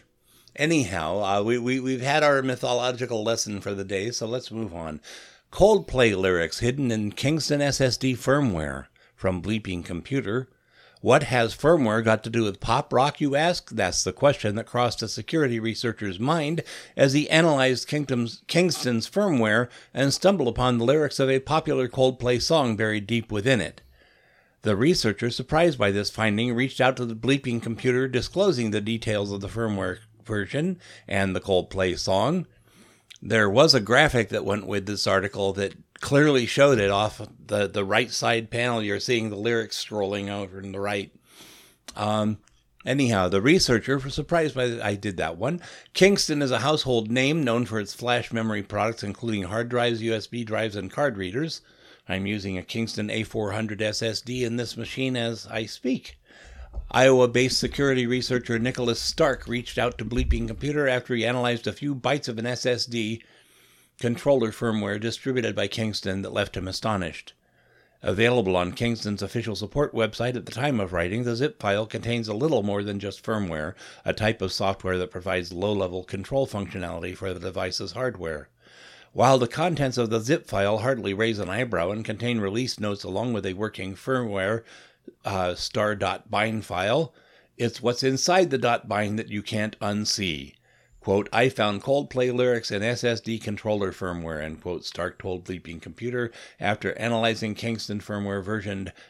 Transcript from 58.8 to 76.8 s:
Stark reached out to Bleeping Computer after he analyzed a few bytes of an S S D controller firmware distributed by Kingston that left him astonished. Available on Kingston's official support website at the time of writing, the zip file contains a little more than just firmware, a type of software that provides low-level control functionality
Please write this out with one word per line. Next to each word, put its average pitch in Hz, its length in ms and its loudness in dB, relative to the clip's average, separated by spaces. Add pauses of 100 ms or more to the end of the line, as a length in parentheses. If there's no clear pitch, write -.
Stark - 480 0
reached 120 300 -6
out 120 200 0
to 120 80 -6
Bleeping 117 420 0
Computer 139 400 -2
after 127 260 0
he 113 120 2
analyzed 120 420 0
a 104 60 -2
few 143 200 -4
bytes 131 360 -2
of 113 100 -6
an 113 60 -2
S 123 200 -4
S 123 200 0
D 113 360 -2 (760)
controller 120 520 2
firmware 107 480 -2
distributed 113 560 -2
by 104 120 0
Kingston 101 540 -2
that 98 100 -6
left 101 240 -2
him 92 120 -6
astonished. 92 640 -4 (680)
Available 104 540 2
on 90 160 0
Kingston's 107 500 -4
official 107 340 -4
support 107 380 -2
website 113 420 -2
at 104 100 -8
the - 80 -14
time 131 260 0
of 90 140 -4
writing, 92 320 0
the 120 100 -2
zip 143 240 -2
file 104 260 0
contains 113 420 -4
a 107 60 -4
little 123 300 0
more 101 180 0
than 101 180 -4
just 98 240 -8
firmware, 92 500 -4 (320)
a - 80 0
type 110 280 0
of 95 120 -2
software 95 440 -2
that 90 140 -4
provides 92 400 -4
low-level 92 540 -2
control 131 420 -2
functionality 90 680 -6